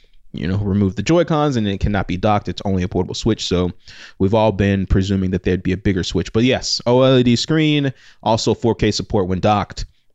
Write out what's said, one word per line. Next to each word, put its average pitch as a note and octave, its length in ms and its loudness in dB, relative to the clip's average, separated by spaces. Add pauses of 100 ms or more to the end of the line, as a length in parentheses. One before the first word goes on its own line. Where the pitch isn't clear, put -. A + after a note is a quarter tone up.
(320)
you - 140 -6
know, F#2+ 120 -2
remove G2+ 360 0
the G2 80 -6
Joy-Cons D3+ 540 2
and G#2+ 100 0
it G2 140 -2
cannot G2+ 260 -2
be F2+ 100 -4
docked. G#2 320 0
It's - 160 -8
only F#2+ 200 0
a F2+ 40 -4
portable F2 280 -4
Switch, - 320 -2
so F2+ 240 0 (480)
we've F#2+ 140 2
all A2 180 4
been G2 340 2
presuming F#2+ 460 0
that F2+ 100 -2
there'd F2+ 220 -2
be F#2 80 0
a F2+ 40 -2
bigger F2+ 280 -2
Switch. - 280 -4
But A2+ 120 0
yes, - 420 -2
O B2 160 4
L C3 160 4
E B2+ 60 4
D A#2+ 100 4
screen, D3+ 580 0 (300)
also A2+ 320 0
four A2+ 220 0
K G#2+ 160 0
support G2+ 340 -2
when F#2 140 -2
docked, G#2 460 0 (280)